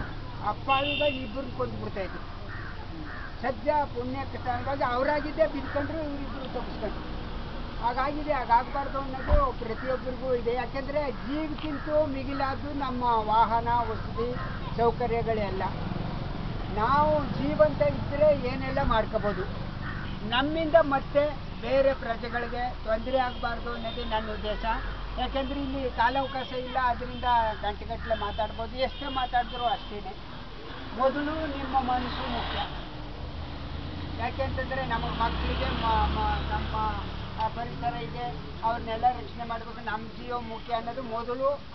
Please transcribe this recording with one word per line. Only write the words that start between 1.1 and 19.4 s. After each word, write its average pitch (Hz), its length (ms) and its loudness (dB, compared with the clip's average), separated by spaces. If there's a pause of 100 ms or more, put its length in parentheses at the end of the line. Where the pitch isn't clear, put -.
ಕೊಂದ್ಬಿಡ್ತಾ 208 440 -4
ಇದ್ರು. - 360 -8 (1040)
ಸದ್ಯ 262 320 2 (120)
ಪುಣ್ಯಕ್ಕೆ 254 520 -4
ಸ್ಥಾನವಾಗಿ 254 460 -2
ಅವರಾಗಿದ್ದೇ 294 600 2
ಬಿದ್ಕೊಂಡ್ರು, 285 520 -2
ಇವರಿಬ್ರು 277 560 -4
ತಪ್ಪಿಸ್ಕೊಂಡ್ರು. - 640 -4 (640)
ಹಾಗಾಗಿದೆ, 285 500 2
ಹಾಗಾಗ್ಬಾರ್ದು 262 680 2
ಅನ್ನೋದು 523 600 4
ಪ್ರತಿಯೊಬ್ಬರಿಗೂ 262 760 -2
ಇದೆ. 233 180 0
ಯಾಕೆಂದ್ರೆ 269 580 -2
ಜೀವಕ್ಕಿಂತ 285 800 -4 (160)
ಮಿಗಿಲಾದ್ದು 277 680 -2
ನಮ್ಮ 247 300 -2
ವಾಹನ, 226 640 4
ವಸತಿ, 240 680 0 (420)
ಸೌಕರ್ಯಗಳೆಲ್ಲ. 220 880 2 (1120)
ನಾವು 285 500 6
ಜೀವಂತ 302 560 4
ಇದ್ರೆ 285 640 6
ಏನೆಲ್ಲ 269 360 0
ಮಾಡ್ಕೋಬೋದು. 214 580 2 (880)